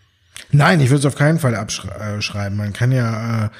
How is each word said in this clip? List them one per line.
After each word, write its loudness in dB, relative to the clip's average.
Nein, 4
ich 4
würde 4
es 0
auf 0
keinen 2
Fall 0
abschrei-, -8
äh, -6
schreiben. -6
Man -4
kann 0
ja, 0
äh, 0